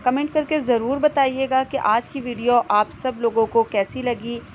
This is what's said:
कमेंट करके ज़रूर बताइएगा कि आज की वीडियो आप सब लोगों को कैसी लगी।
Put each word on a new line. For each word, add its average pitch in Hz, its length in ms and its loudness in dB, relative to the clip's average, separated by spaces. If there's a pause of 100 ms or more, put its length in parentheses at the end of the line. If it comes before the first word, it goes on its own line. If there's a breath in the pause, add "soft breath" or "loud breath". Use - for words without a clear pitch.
कमेंट 277 280 0
करके 302 280 0
ज़रूर 240 380 0
बताइएगा 262 640 2
कि 269 140 -8
आज 233 280 0
की 277 140 -10
वीडियो 240 340 0 (180)
आप 208 200 2
सब 254 280 -6
लोगों 226 260 2
को 226 180 2
कैसी 214 380 -4
लगी। 233 380 -4 (140)